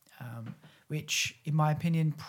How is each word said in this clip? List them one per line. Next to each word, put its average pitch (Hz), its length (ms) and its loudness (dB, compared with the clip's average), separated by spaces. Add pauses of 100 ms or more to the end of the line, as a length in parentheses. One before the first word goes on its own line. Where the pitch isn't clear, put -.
(200)
um, 117 360 -10 (340)
which, - 560 -2
in 151 100 0
my 151 160 6
opinion, 160 420 2 (160)